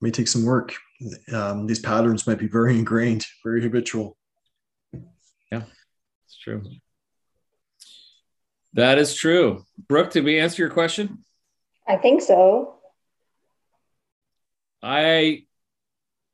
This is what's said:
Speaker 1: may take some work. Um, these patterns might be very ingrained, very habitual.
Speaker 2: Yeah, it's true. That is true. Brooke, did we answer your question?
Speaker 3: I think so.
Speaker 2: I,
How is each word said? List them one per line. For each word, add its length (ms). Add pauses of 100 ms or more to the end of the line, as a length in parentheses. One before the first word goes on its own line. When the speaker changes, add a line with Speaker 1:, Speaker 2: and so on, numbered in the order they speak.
Speaker 1:
may 100
take 180
some 180
work. 280 (560)
Um, 360
these 140
patterns 460
might 120
be 100
very 300
ingrained, 480 (180)
very 180
habitual. 540 (1400)
Speaker 2:
Yeah, 120 (600)
it's 140
true. 240 (2000)
That 240
is 160
true. 500 (240)
Brooke, 240
did 120
we 140
answer 240
your 80
question? 540 (640)
Speaker 3:
I 80
think 260
so. 540 (2000)
Speaker 2:
I, 600 (880)